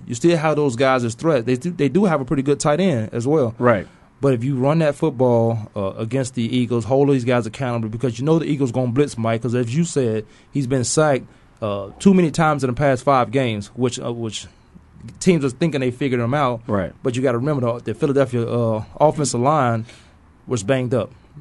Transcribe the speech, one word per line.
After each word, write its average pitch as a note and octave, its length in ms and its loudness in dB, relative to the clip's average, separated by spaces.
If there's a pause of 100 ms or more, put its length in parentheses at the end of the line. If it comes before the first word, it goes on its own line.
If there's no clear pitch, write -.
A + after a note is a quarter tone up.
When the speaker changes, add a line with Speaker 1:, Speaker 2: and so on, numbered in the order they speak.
Speaker 1:
You A#2+ 80 -8
still E3+ 220 2
have D3+ 180 0
those C#3+ 200 0
guys C3 280 2
as A#2 120 -4
threats. C#3 300 0
They B2+ 100 2
do, D3+ 160 -6
they D3 180 0
do F3 160 2
have D#3 160 2
a B2+ 40 -6
pretty C#3 180 -2
good C#3+ 160 2
tight D3+ 200 2
end C#3 340 0
as A#2 140 -4
well. C3+ 320 2
Speaker 2:
Right. A#2 280 2 (340)
Speaker 1:
But C3+ 120 2
if A#2 100 -2
you C#3 140 -2
run C#3+ 220 2
that D3 160 2
football, A#2 800 2
uh, G2 220 -2
against B2 380 -4
the A#2+ 80 -2
Eagles, A#2+ 420 -2
hold C3+ 240 4
these C3 160 2
guys B2 200 2
accountable A#2 440 -4
because A2+ 280 -4
you B2+ 80 -6
know D#3+ 140 4
the D#3 60 -4
Eagles C#3 260 0
gonna B2+ 200 -2
blitz C#3 260 0
Mike. A2+ 260 -2
'Cause A#2+ 100 -2
as B2 220 -2
you E3+ 80 2
said, A2+ 420 -2 (260)
he's C#3+ 140 -2
been B2+ 200 0
sacked, D3 400 2 (360)
uh, G2+ 280 -6 (100)
too G3 160 6
many F3 160 4
times D3+ 320 0
in C3 60 0
the B2 60 -2
past C3+ 280 0
five B2+ 280 2
games, A2+ 440 -2
which, B2 240 -2
uh, B2 120 -8
which A#2 360 -8 (720)
teams E3 260 2
are C3 40 2
thinking D3 320 -2
they B2+ 100 0
figured B2 280 -2
him A#2 140 0
out. B2+ 340 -2
Speaker 2:
Right. G2 260 -2 (100)
Speaker 1:
But B2+ 120 -2
you B2+ 60 -2
gotta B2 160 2
remember B2 360 0
the, A#2+ 60 -6
the A2+ 140 -6
Philadelphia, B2 540 0
uh, A2+ 360 -2 (160)
offensive D3 420 0
line B2 440 2 (600)
was A2+ 160 -4
banged B2+ 320 0
up. G#2 160 -2 (300)